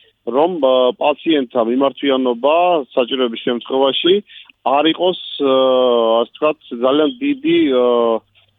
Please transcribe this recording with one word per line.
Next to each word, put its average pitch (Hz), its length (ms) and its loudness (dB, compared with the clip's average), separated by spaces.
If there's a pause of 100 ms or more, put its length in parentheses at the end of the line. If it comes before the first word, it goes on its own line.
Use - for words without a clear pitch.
(280)
რომ, 143 320 0
ა, 131 160 2 (160)
პაციენტთა 143 720 -2
მიმართვიანობა 131 920 0 (300)
საჭიროების 123 560 -4
შემთხვევაში 131 720 0 (480)
არ 139 240 0
იყოს, 165 340 -2 (180)
ა, 139 160 0 (600)
ასე 117 160 0
ვთქვათ, 151 300 -4 (100)
ძალიან 135 440 0
დიდი, 143 460 -2 (100)
ა, 123 160 2 (720)